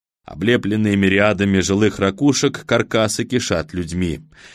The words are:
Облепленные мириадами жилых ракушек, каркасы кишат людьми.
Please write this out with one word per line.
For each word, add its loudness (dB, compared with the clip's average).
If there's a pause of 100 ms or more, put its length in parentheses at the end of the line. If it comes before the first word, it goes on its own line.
(260)
Облепленные 0
мириадами 2
жилых 2
ракушек, 0
каркасы 0
кишат -2
людьми. -4 (360)